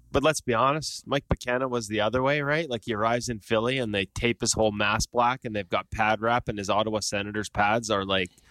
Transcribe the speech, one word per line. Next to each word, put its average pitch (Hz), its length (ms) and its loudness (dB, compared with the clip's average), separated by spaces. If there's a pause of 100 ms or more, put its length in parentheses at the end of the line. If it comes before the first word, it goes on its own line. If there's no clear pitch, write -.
(120)
but 139 120 2
let's 151 180 2
be 123 120 -2
honest, 131 520 0
Mike 139 240 -4
McKenna 127 380 -2
was 120 200 -4
the 104 140 0
other 110 220 0
way, 143 180 2
right? 151 280 -2
Like, 120 160 -4
he 120 80 -2
arrives 113 360 0
in 113 100 -4
Philly 117 400 0
and 110 140 -2
they 98 120 0
tape - 360 -2
his 117 120 0
whole 110 180 2
mask 104 400 0
black 120 320 2
and 110 120 -6
they've 101 140 -6
got 98 220 -2
pad 107 300 2
wrap 120 260 0
and 110 100 -4
his 98 120 -6
Ottawa 107 300 2
Senators 104 500 -4
pads 104 400 2
are, 101 160 2
like, 95 240 0 (200)